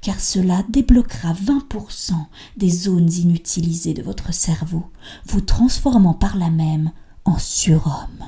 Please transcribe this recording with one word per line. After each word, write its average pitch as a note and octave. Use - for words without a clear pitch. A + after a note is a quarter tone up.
car G3+
cela F#3
débloquera A#3+
vingt A3+
pour G#3
cent D#3+
des F#3+
zones F3
inutilisées E3+
de -
votre F#3
cerveau, E3
vous G3+
transformant A#3
par G3+
là E3+
même D#3+
en F#3
surhomme. -